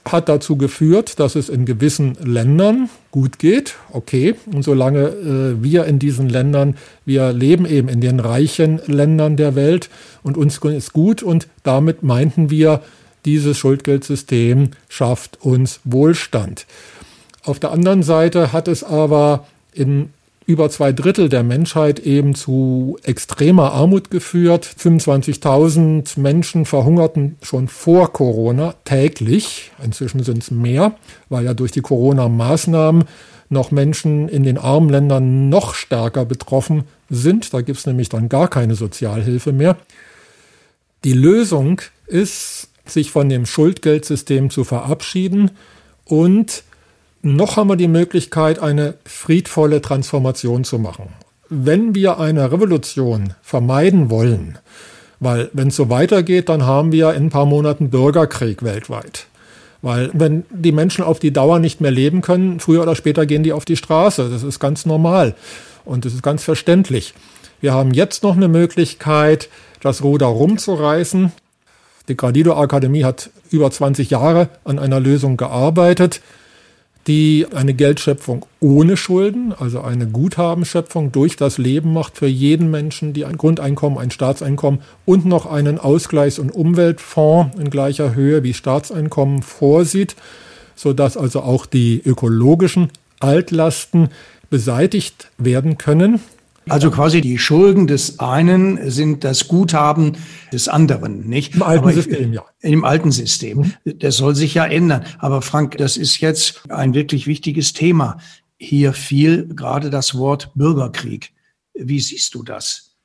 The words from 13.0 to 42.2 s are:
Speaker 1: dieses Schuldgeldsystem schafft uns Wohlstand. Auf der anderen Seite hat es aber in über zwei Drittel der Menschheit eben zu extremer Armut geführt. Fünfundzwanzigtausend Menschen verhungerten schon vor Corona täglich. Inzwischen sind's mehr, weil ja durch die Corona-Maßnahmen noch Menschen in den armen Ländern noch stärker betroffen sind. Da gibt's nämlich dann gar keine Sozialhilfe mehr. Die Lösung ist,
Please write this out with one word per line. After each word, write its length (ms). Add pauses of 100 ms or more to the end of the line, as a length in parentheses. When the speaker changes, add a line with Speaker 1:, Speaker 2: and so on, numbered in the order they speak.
Speaker 1:
dieses 320
Schuldgeldsystem 1160 (160)
schafft 520
uns 440
Wohlstand. 840 (800)
Auf 160
der 100
anderen 320
Seite 500
hat 140
es 160
aber 640 (260)
in 380 (360)
über 240
zwei 220
Drittel 360
der 140
Menschheit 580
eben 340
zu 680
extremer 720
Armut 360
geführt. 540
Fünfundzwanzigtausend 1500
Menschen 480
verhungerten 800
schon 260
vor 460
Corona 600 (120)
täglich. 880 (120)
Inzwischen 380
sind's 280
mehr, 460 (320)
weil 160
ja 80
durch 200
die 100
Corona-Maßnahmen 1200 (460)
noch 220
Menschen 580
in 120
den 140
armen 320
Ländern 640
noch 240
stärker 500
betroffen 600 (260)
sind. 420
Da 80
gibt's 240
nämlich 240
dann 220
gar 180
keine 260
Sozialhilfe 800
mehr. 240 (1300)
Die 80
Lösung 720 (240)
ist, 640 (180)